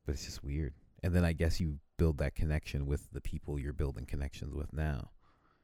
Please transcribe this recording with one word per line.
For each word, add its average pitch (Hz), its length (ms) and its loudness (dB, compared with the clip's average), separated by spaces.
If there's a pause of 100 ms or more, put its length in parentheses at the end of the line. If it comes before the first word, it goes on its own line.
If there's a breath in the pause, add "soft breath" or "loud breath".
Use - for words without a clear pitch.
But 73 120 -2
it's - 100 -8
just - 180 -10
weird. 71 300 -2 (280)
And 90 120 2
then 87 100 6
I 85 80 4
guess 80 280 2
you 76 180 0 (180)
build 80 220 4
that 71 160 0
connection 76 520 0
with 71 260 0
the 71 80 -8
people - 380 -4
you're 69 140 -4
building 65 320 -2
connections 71 500 -4
with 71 180 -4
now. 73 380 -2 (540 soft breath)